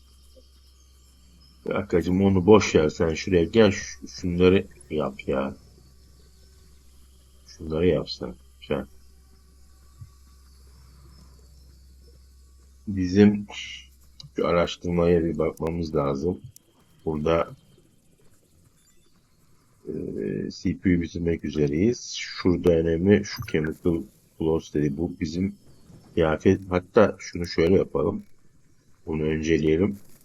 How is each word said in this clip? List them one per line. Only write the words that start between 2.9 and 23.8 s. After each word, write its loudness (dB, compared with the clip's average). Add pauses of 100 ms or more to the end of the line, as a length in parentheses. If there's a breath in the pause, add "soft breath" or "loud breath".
şuraya 0
gel, 4
şu-, -10
şunları 2 (240)
yap -6
ya. -4 (1900)
Şunları -4
yapsan. -2 (340)
Sen. -6 (4000)
Bizim 4 (880 loud breath)
şu -2
araştırmaya 0
bir -4
bakmamız -4
lazım. -2 (640)
Burada, -2 (2500)
e, -8 (580)
C -4
P 2
U 2
bitirmek -4
üzereyiz. 0
Şurada 0
önemli 4
şu -12
chemical -2 (360)